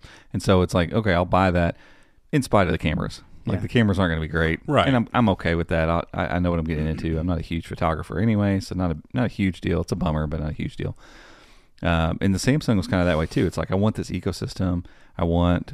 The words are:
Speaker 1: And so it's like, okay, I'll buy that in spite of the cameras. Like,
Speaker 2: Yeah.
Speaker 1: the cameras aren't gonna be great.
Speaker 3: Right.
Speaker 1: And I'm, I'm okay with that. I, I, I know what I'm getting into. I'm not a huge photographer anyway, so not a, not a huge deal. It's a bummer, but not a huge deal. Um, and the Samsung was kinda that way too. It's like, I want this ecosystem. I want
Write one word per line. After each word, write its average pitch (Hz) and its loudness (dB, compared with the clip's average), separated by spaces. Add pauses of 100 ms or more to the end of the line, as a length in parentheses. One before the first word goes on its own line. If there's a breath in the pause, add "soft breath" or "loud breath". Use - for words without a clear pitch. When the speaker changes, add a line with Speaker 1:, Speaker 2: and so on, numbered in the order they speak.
(340 loud breath)
Speaker 1:
And 101 -4
so 92 6
it's 87 0
like, 85 2
okay, 107 2
I'll 87 2
buy 92 4
that 85 2 (560 soft breath)
in 147 2
spite 98 2
of - 0
the - 0
cameras. - -4 (240)
Like, - -2
Speaker 2:
Yeah. - -10
Speaker 1:
the - -4
cameras 104 2
aren't 90 2
gonna 80 2
be 80 -2
great. 80 0
Speaker 3:
Right. 123 4
Speaker 1:
And 135 4
I'm, 113 2
I'm 117 4
okay 85 0
with 85 -2
that. 82 2
I, 85 0 (100)
I, - -2
I 87 0
know 87 0
what 85 0
I'm 80 -2
getting 78 -2
into. 80 -2
I'm 82 -2
not 85 0
a - -4
huge 82 -6
photographer - -4
anyway, 101 2
so 92 -8
not 90 0
a, 78 -4 (160)
not 123 0
a - -2
huge 95 -2
deal. 85 0
It's - -8
a - -2
bummer, 78 -2
but 78 -4
not 78 -6
a - -8
huge - -8
deal. 95 -6 (880 loud breath)
Um, 82 2
and 98 2
the 90 0
Samsung 127 0
was 87 -2
kinda 90 0
that 85 2
way 80 0
too. 98 -2
It's - -6
like, 82 -4
I 92 0
want 104 2
this - -6
ecosystem. 90 -4 (320 soft breath)
I - -2
want 87 2